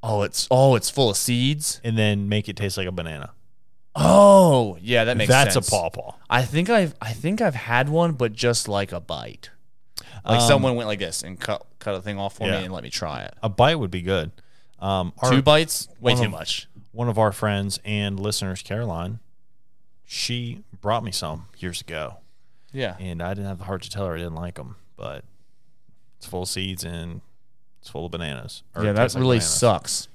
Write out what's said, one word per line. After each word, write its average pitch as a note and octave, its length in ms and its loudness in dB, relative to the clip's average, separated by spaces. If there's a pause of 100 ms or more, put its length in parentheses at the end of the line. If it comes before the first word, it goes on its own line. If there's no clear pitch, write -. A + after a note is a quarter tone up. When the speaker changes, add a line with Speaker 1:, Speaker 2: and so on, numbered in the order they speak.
Speaker 1:
Oh, G#2+ 200 0
it's, - 280 -4
oh, C3 240 6
it's A2 140 0
full C3 220 2
of G2 80 -2
seeds? C3+ 640 -2
Speaker 2:
And A2+ 140 0
then G2+ 320 2
make G#2 180 0
it G2 80 -10
taste G2+ 220 -4
like F#2+ 80 -4
a F2+ 60 -6
banana. E2 400 -8 (640)
Speaker 1:
Oh, E3 880 8
yeah, A2+ 240 2
that A#2+ 140 2
makes G#2+ 100 2
Speaker 2:
That's B2+ 240 8
Speaker 1:
sense. A2+ 160 0
Speaker 2:
a - 20 0
pawpaw. - 420 -2 (180)
Speaker 1:
I B2 160 4
think D#3+ 240 -2
I've, F#3+ 320 2
I A2+ 100 -8
think F#3+ 300 -2
I've F3 140 2
had A#2+ 340 0
one, E3 220 2
but B2 200 -2
just, A#2+ 360 0
like, G2+ 240 -2
a F2 80 -6
bite. C2 500 -12 (760)
Like, A#2 160 4
Speaker 2:
Um, A#2 80 4
Speaker 1:
someone C3 280 4
went A#2 120 -4
like G#2 120 -2
this E2+ 220 -6
and F2+ 160 -12
cut, - 280 -6 (120)
cut G#2 160 -6
a F#2+ 60 -6
thing G2+ 180 -8
off G2 180 -6
for F#2+ 100 -4
Speaker 2:
Yeah. F#2 140 0
Speaker 1:
me F#2 40 -8
and F#2 80 -10
let D#2+ 120 -10
me B1 40 -12
try C#2+ 360 -6
it. G1+ 180 -16
Speaker 2:
A A2 80 0
bite B2+ 240 4
would A#2+ 160 -2
be F2+ 100 -6
good. F2 300 0 (480)
Um, F#2+ 400 -2
our B2+ 120 2
Speaker 1:
Two C3 120 6
bites? D3+ 460 2 (120)
Way A#2+ 140 2
Speaker 2:
one B2 80 0
Speaker 1:
too A2+ 40 2
Speaker 2:
of, G2+ 60 -2
Speaker 1:
much. - 360 -8 (240)
Speaker 2:
one A#2+ 180 -4
of G#2+ 80 -2
our G#2+ 140 4
friends G2+ 520 -2
and G#2 340 -2
listeners, G2 440 -4
Caroline, G2+ 560 -6 (880)
she A#2+ 560 -8 (180)
brought A2 240 0
me G#2 80 -8
some D#2+ 340 -8 (120)
years F2+ 240 -8
ago. D#2 360 -10 (540)
Speaker 1:
Yeah. A#2 260 -6
Speaker 2:
And F2+ 240 -8
I F2+ 120 -4
didn't G2 140 -8
have F#2+ 100 -8
the F#2+ 60 -14
heart F#2+ 180 -6
to - 80 -14
tell G2 160 -6
her E2+ 80 -4
I D#2+ 40 -6
didn't E2+ 180 -8
like F2 220 -10
'em, B1 180 -14 (200)
but - 280 -12 (920)
it's - 100 -20
full F2+ 160 -8
of F#2 60 -8
seeds F#2+ 360 -6
and E2+ 360 -10 (600)
it's - 100 -20
full D#2+ 160 -10
of E2+ 60 -10
bananas. D#2 500 -10 (120)
Or G#2+ 100 -4
Speaker 1:
Yeah, G#2 60 2
Speaker 2:
it - 40 0
Speaker 1:
that A2 80 4
Speaker 2:
tastes B2+ 140 0
like B2+ 40 -2
Speaker 1:
really B2+ 180 4
Speaker 2:
bananas. - 160 -2
Speaker 1:
sucks. - 600 0